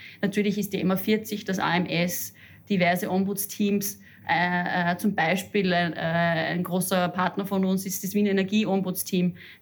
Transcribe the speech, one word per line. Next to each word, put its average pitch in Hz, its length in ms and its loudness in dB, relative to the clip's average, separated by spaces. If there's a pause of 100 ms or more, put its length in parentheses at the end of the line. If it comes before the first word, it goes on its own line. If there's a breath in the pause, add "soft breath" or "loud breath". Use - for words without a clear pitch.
(200 loud breath)
Natürlich 202 360 2
ist 202 160 -4
die 190 80 -2
M 185 120 2
A 190 40 2
vierzig, 214 480 -2
das 190 140 -2
A 165 160 0
M 175 120 2
S, 175 480 -2 (340 loud breath)
diverse 175 420 2
Ombudsteams. 196 920 0 (280 loud breath)
Äh, 175 640 0
äh, 180 60 0
zum 202 160 0
Beispiel, 185 580 0
äh, 175 240 2
ein 165 680 0
großer 180 460 0
Partner 185 380 -2
von 190 180 0
uns 190 220 0
ist 190 180 -6
das 190 100 -4
Wien 208 120 4
Energie-Ombudsteam. 190 1080 0 (280 loud breath)